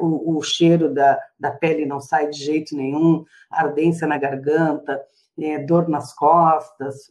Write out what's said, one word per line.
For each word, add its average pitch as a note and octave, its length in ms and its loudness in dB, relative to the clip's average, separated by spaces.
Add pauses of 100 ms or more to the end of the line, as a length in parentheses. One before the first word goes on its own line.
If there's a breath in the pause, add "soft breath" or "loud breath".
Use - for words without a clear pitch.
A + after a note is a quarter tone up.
o, D#3+ 360 -2
o C#3+ 60 -4
cheiro E3 500 2
da, C#3 260 4 (200)
da C#3+ 120 -4
pele D#3 340 -2
não C#3 160 -6
sai D3 300 -2
de D3 80 -12
jeito D3+ 380 -4
nenhum, D3+ 480 2 (260 loud breath)
ardência D#3+ 560 0
na D3 120 -2
garganta, C#3 840 -2 (360)
é, D3+ 200 -6
dor E3 300 0
nas D3 260 -4
costas, D3+ 960 0